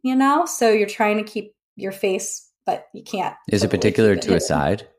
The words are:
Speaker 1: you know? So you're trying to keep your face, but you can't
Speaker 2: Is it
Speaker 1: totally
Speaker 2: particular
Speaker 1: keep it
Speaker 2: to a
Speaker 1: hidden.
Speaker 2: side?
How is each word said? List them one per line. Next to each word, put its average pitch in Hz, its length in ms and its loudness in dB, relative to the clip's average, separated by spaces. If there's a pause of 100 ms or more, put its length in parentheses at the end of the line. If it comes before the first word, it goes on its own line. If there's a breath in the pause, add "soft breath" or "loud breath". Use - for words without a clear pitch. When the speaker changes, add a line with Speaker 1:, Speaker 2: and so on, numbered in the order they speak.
Speaker 1:
you 254 120 -2
know? 285 320 2
So 233 240 0
you're 208 180 2
trying 214 300 0
to 214 60 -4
keep 208 300 -10 (220)
your 190 160 -8
face, 190 560 -4 (180)
but - 280 -4
you - 80 -18
can't - 320 -6 (140)
Speaker 2:
Is 104 140 0
it - 40 0
Speaker 1:
totally 92 120 0
Speaker 2:
particular 104 360 4
Speaker 1:
keep - 100 -4
it - 20 -6
Speaker 2:
to - 40 -2
a 90 40 6
Speaker 1:
hidden. 80 120 0
Speaker 2:
side? 78 420 -2 (100)